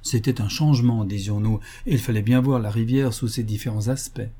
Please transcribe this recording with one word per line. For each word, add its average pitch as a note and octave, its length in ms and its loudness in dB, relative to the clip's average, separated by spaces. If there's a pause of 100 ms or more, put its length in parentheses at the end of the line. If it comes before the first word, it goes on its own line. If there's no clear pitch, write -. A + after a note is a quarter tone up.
C'était B2 380 0
un G#2 80 0
changement, A#2+ 560 2
disions-nous, G#2 560 -2 (260)
et G3+ 60 0
il C3 60 4
fallait A2 240 0
bien B2 180 4
voir C3 180 2
la G#2+ 120 -2
rivière A#2 440 2
sous A#2+ 140 -4
ses A2 160 -4
différents G#2+ 420 -2
aspects. A#2 420 -4 (120)